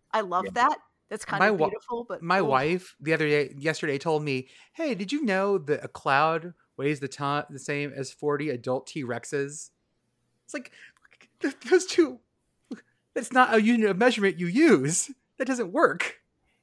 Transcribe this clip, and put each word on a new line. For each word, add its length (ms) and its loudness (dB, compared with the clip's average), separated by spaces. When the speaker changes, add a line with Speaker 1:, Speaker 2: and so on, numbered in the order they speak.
Speaker 1:
I 100 0
love 240 -2
Speaker 2:
Yeah. 100 -8
Speaker 1:
that. 220 2
That's 160 -10
kind 140 -4
Speaker 3:
My 100 6
Speaker 1:
of 100 0
Speaker 3:
wa-, 100 4
Speaker 1:
beautiful, 400 -10
but 140 -8
Speaker 3:
my 180 2
Speaker 1:
ooh. 40 2
Speaker 3:
wife 540 0
the 140 0
other 160 2
day, 280 2
yesterday 400 -2
told 260 0
me, 240 -4
"Hey, 220 -4
did 160 -6
you 120 -2
know 340 0
that 260 -2
a 60 -12
cloud 640 0
weighs 240 -2
the 80 -8
to-, 400 -4
the 100 -14
same 360 -6
as 160 -8
forty 380 -4
adult 380 -4
T-Rexes?" 840 -6
It's 80 -20
like, 180 -12
th-, 120 -2
those 160 6
two, 340 2
that's 200 -6
not 200 4
a 80 6
unit 280 4
of 80 -2
measurement 420 2
you 80 -2
use. 640 4
That 100 -4
doesn't 240 -2
work. 460 2